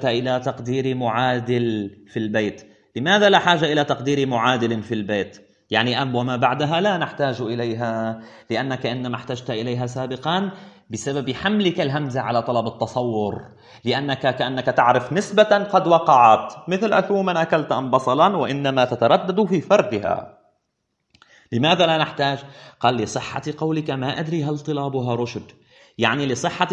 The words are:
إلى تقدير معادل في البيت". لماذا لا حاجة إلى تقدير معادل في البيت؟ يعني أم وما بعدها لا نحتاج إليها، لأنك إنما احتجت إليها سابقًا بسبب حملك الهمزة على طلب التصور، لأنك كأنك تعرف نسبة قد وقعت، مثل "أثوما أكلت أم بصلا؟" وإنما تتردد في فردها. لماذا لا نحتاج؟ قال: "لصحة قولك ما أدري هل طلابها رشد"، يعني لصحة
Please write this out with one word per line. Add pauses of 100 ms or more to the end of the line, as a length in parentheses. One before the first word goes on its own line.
إلى
تقدير
معادل (120)
في
البيت". (340)
لماذا
لا
حاجة
إلى
تقدير
معادل
في
البيت؟ (220)
يعني
أم
وما
بعدها
لا
نحتاج
إليها، (300)
لأنك
إنما
احتجت
إليها
سابقًا (400)
بسبب
حملك
الهمزة
على
طلب
التصور، (420)
لأنك
كأنك
تعرف
نسبة
قد
وقعت، (160)
مثل
"أثوما
أكلت
أم
بصلا؟"
وإنما
تتردد
في
فردها. (1120)
لماذا
لا
نحتاج؟ (420)
قال:
"لصحة (160)
قولك
ما
أدري
هل
طلابها
رشد"، (460)
يعني
لصحة